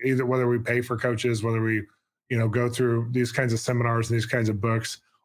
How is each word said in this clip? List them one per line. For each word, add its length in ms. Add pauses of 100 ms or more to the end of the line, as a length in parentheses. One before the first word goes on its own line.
either 200
whether 220
we 120
pay 200
for 160
coaches, 480
whether 180
we, 200 (480)
you 80
know, 100
go 220
through 420
these 220
kinds 180
of 80
seminars 500
and 60
these 100
kinds 220
of 140
books, 400 (240)